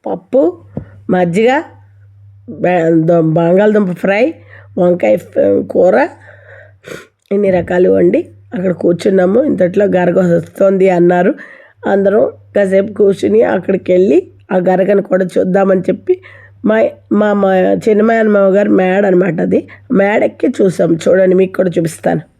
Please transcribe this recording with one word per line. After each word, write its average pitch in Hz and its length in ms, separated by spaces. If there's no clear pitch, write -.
పప్పు, 202 360
మజ్జిగ, 202 520
బె-, 170 420
ద-, 170 180
బంగాళదుంప 190 540
ఫ్రై, 208 420
వంకాయ 180 400
ఫ్-, 202 520
కూర, 202 380
ఇన్ని 202 200
రకాలు 180 380
వండి 190 400
అక్కడ 185 180
కూర్చున్నాము. 190 720
ఇంతట్లో 190 420
గరగ 180 340
వస్తుంది 190 540
అన్నారు, 175 440
అందరం 196 420
కాసేపు 196 380
కూర్చుని 208 480
అక్కడికి 190 500
వెళ్ళి 196 280
ఆ 185 60
గరగను 185 440
కూడా 185 260
చూద్దామని 190 440
చెప్పి 359 400
మా, 214 120
మా, 208 220
మా 196 240
చిన్న 196 440
మేనమామ 214 540
గారు 208 140
మేడ 190 360
అనమాట 180 360
అది, 185 260
మేడ 202 320
ఎక్కి - 240
చూసాం. 175 320
చూడండి 185 420
మీకు 185 220
కూడా 185 120
చూపిస్తాను. 165 520